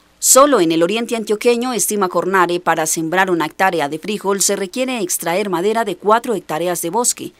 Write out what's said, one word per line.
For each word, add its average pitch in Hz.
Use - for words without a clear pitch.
Solo 269
en 165
el 165
oriente 220
antioqueño, 233
estima 208
Cornare, 175
para 165
sembrar 175
una 160
hectárea 165
de 151
frijol 196
se 202
requiere 247
extraer 185
madera 196
de 190
cuatro 220
hectáreas 170
de 170
bosque. 196